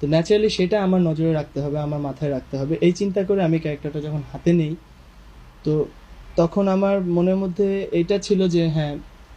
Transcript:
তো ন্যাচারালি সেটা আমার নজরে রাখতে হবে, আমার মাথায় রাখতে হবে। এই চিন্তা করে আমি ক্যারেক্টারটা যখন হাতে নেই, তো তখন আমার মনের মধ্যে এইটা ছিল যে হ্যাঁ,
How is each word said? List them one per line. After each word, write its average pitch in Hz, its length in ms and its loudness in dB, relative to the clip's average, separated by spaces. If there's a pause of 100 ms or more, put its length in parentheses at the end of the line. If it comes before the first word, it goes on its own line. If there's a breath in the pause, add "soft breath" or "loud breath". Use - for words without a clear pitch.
তো 143 60 -4
ন্যাচারালি 202 440 2
সেটা 180 320 0
আমার 185 180 4
নজরে 160 320 2
রাখতে 143 280 -4
হবে, 147 180 -4
আমার 147 220 -4
মাথায় 143 300 -4
রাখতে 135 280 -6
হবে। 160 220 -2
এই 175 120 4
চিন্তা 196 320 -2
করে 196 200 0
আমি 160 140 2
ক্যারেক্টারটা 151 420 -6
যখন 151 220 -6 (100)
হাতে 170 200 0
নেই, 165 240 2 (880)
তো 151 220 0 (500)
তখন 190 320 2
আমার 196 320 2
মনের 180 360 2
মধ্যে 196 560 -2
এইটা 170 260 0
ছিল 190 300 2
যে 165 200 2
হ্যাঁ, 151 280 -2 (400)